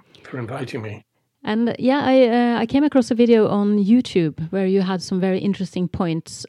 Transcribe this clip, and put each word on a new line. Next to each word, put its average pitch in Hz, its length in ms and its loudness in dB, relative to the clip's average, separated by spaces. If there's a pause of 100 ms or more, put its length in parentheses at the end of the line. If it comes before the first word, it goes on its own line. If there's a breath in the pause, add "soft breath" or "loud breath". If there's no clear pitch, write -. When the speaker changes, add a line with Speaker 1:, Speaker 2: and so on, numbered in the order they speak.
(240)
Speaker 1:
for 135 160 -12
inviting 123 420 -8
me. 104 220 -12 (400)
Speaker 2:
And, 226 240 -2
uh, - 100 -2
yeah, 269 280 0
I, 262 240 4
uh, 240 300 0
I 233 60 -2
came 277 200 2
across 269 260 2
a 233 40 -2
video 226 340 4
on 208 340 2
YouTube 175 720 0
where 190 120 0
you 190 160 2
had 185 200 -4
some 190 180 -4
very 190 200 0
interesting 180 500 -4
points. - 600 -6